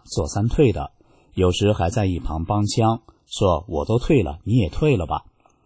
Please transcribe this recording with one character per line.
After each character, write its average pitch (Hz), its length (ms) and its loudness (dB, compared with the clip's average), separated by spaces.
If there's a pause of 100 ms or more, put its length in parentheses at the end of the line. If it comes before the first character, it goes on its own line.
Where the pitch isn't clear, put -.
做 82 220 -4
三 107 200 -2
退 123 240 4
的， 71 200 -6 (420)
有 92 180 2
时 101 220 2
还 87 160 0
在 104 160 0
一 87 140 -2
旁 80 260 -4
帮 104 220 0
腔， 113 340 0 (240)
说 87 420 0
“我 73 160 -4
都 110 140 0
退 135 240 2
了， 73 220 -4
你 98 140 -2
也 90 120 2
退 151 260 0
了 85 120 -2
吧。” 76 180 -6 (400)